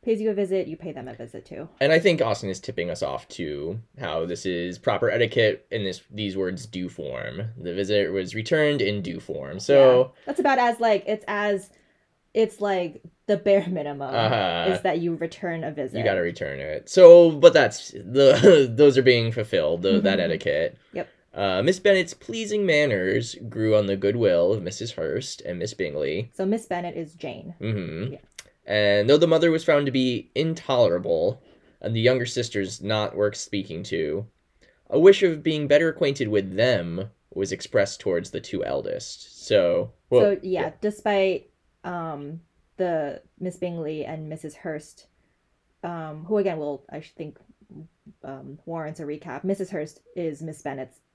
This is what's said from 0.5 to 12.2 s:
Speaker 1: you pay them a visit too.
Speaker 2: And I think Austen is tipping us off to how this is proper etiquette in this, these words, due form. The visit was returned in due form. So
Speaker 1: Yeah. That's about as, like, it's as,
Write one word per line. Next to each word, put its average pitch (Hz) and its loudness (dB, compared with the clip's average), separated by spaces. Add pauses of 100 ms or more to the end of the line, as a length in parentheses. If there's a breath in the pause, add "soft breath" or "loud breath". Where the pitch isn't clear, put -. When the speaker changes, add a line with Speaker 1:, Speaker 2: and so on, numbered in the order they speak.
Speaker 1:
you 160 -12
pay 165 -14
them 127 -14
a 123 -16
visit - -18
too. - -16 (120)
Speaker 2:
And 143 2
I 160 4
think 170 2
Austen 107 -2
is 95 -8
tipping 87 -8
us 78 -6
off 67 -8
to 78 -8 (200)
how 82 -6
this 85 -8
is 87 -6
proper 110 -2
etiquette 113 0
in 110 -6
this, 92 -8 (100)
these 101 -8
words, 92 -4
due 90 -8
form. 73 -10 (160)
The 87 -8
visit 98 0
was 95 -4
returned 147 0
in 101 -2
due 85 -8
form. 73 -10
So 131 6
Speaker 1:
Yeah. - -20
That's 285 -6
about 269 2
as, 240 0
like, 214 2
it's 214 -4
as, 202 -4 (640)